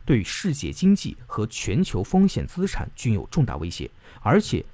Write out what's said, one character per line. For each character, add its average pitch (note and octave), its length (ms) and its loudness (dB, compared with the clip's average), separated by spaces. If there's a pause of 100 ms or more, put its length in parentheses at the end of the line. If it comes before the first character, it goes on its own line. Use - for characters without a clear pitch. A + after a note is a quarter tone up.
对 A#2 180 4
世 - 300 -4
界 D2+ 180 -6
经 F#3+ 240 4
济 - 300 -4
和 - 220 -4
全 A2 360 -2
球 F#2+ 200 -2
风 F#3+ 240 4
险 - 180 -2
资 F#3 220 -4
产 - 280 -4
均 A2+ 200 0
有 D#2+ 160 -4
重 D#3 120 4
大 C2+ 140 -2
威 E2+ 100 -6
胁， - 220 -8 (320)
而 D3 180 4
且 - 240 -2 (100)